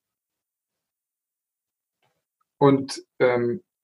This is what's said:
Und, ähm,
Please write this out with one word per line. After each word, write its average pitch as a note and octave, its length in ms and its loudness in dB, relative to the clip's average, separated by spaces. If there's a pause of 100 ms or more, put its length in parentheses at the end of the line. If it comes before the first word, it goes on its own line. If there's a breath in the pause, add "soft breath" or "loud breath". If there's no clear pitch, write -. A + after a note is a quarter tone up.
(2500)
Und, C#3 460 0 (160)
ähm, A#2+ 420 -2 (220)